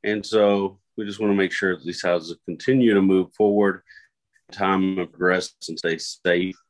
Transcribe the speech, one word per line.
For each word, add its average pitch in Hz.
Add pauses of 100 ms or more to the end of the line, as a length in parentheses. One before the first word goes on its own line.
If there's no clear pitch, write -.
and 104
so 101 (160)
we 110
just 101
wanna 104
make 95
sure 92
that -
these 87
houses 85 (100)
continue 120
to 98
move 95
forward, 101 (680)
time 95
and 85
progress, 90 (140)
and 80
stay 82
safe. 90 (140)